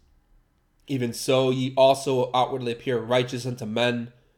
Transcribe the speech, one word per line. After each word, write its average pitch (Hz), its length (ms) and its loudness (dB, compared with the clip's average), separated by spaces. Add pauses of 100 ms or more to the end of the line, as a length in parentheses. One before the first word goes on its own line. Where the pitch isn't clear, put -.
(880)
Even 123 240 -2
so, 131 380 2
ye 131 260 -2
also 135 560 4
outwardly 127 380 0
appear 120 280 -4
righteous 123 460 -2
unto 120 220 -8
men, 120 460 -2 (260)